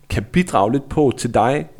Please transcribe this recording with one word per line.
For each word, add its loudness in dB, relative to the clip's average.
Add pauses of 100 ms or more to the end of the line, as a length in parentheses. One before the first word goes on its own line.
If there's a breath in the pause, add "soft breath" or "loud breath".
kan -2
bidrage 0
lidt -4
på 2
til -6
dig, 0 (100)